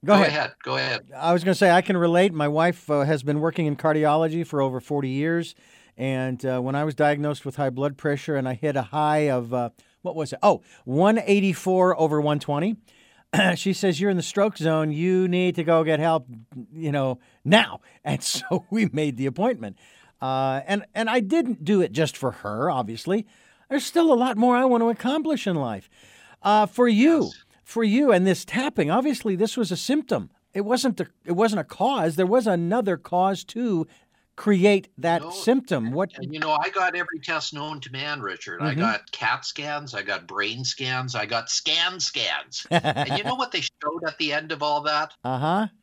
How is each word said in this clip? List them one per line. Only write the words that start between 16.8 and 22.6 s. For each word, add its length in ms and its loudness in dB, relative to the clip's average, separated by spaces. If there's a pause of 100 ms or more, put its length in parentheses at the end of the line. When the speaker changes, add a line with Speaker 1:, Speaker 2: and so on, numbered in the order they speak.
Speaker 1:
know, 280 -2 (260)
now." 400 2
<laughs> 180 -20
And 200 -2
so 480 -4
we 200 0
made 260 -2
the 100 -2
appointment. 500 -4 (440)
Uh, 440 -2
and, 200 -2 (100)
and 140 -2
I 100 2
didn't 440 -2
do 180 2
it 100 0
just 260 -2
for 140 -2
her, 400 -4